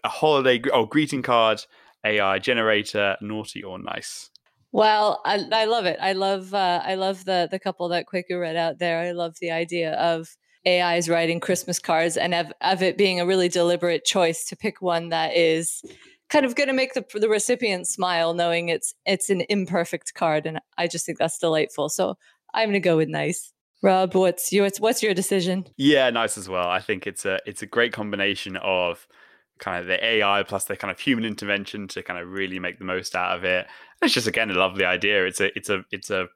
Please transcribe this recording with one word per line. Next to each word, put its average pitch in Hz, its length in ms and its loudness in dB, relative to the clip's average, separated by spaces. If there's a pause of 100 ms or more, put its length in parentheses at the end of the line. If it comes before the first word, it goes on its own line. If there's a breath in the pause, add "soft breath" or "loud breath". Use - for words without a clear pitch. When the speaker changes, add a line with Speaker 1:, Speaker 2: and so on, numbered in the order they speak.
Speaker 1:
a - 40 0
holiday 135 480 4
gr-, 127 160 -2
oh, 117 120 4
greeting 147 360 -2
card, 113 420 4 (400 soft breath)
A 107 160 2
I 98 200 2
generator, 107 800 2
naughty 104 420 -10
or 92 140 -12
nice? - 520 -12 (420)
Speaker 2:
Well, 214 540 2
I, 202 260 0
I 220 140 2
love 220 200 0
it. 160 160 0
I 190 120 0
love, 190 400 -2
uh, 180 300 2
I 190 120 -2
love 190 300 -4
the, 180 260 2
the 190 80 -4
couple 180 300 -4
that 170 220 -2
Kwaku 180 280 -4
read 165 160 -4
out 165 240 -2
there. 165 220 0
I 175 100 -4
love 170 300 -6
the 170 100 -4
idea 165 440 -2
of 165 400 0 (300)
A 180 160 6 (160)
Is 165 120 0
writing 170 300 2
Christmas 180 400 -2
cards 165 380 2
and 175 160 0
of, 170 180 -2 (100)
of 180 200 2
it 180 160 2
being 185 220 4
a 175 60 0
really 185 240 4
deliberate 175 560 2
choice 165 400 2
to - 100 -12
pick - 260 -6
one 170 280 -2
that 165 260 -2
is 165 460 2 (480 loud breath)
kind 285 160 4
of 240 100 -4
gonna 277 180 0
make 262 200 0
the, 254 200 -4
the 214 160 0
recipient 214 580 0
smile, 170 460 0
knowing 170 360 0
it's, - 240 -2 (120)
it's 190 240 0
an 190 200 2
imperfect 175 680 -2
card. 156 300 0
And 160 140 -6 (180)
I 175 100 0
just 165 180 -6
think 165 120 -8
that's - 200 0
delightful. 156 520 0
So 190 280 -2 (360 soft breath)
I'm 220 160 0
gonna 202 120 2
go 165 160 4
with 156 120 2
nice. 151 440 -6 (300)
Rob, 185 300 4
what's 185 400 2
your, 196 240 4
what's 220 240 0
your 214 140 0
decision? 185 500 0 (100)
Speaker 1:
Yeah, 135 360 4
nice 113 260 0
as 95 100 -12
well. 90 220 -2
I 92 100 0
think 95 280 -4
it's - 180 -10
a, 95 220 0
it's 104 160 -12
a - 20 -8
great 117 260 0
combination 101 680 -4
of 90 500 -2 (500 soft breath)
kind 90 240 -6
of 87 60 -10
the 92 180 -2
A 113 160 2
I 101 220 2
plus 98 220 -4
the 101 120 -8
kind 101 140 -6
of - 80 -10
human 117 260 0
intervention 101 640 -6
to - 140 -10
kind 90 160 -8
of 87 100 -12
really 92 300 -6
make 90 180 -8
the 98 80 -14
most 92 300 -6
out 90 200 -2
of 90 80 -8
it. 90 220 0 (380 loud breath)
It's 294 100 2
just, 113 140 0
again, 110 240 0
a - 20 -4
lovely 92 320 2
idea. 92 400 2
It's 92 160 -4
a, 98 160 0
it's 95 120 -10
a, 95 220 -2
it's 101 200 -10
a 92 240 -2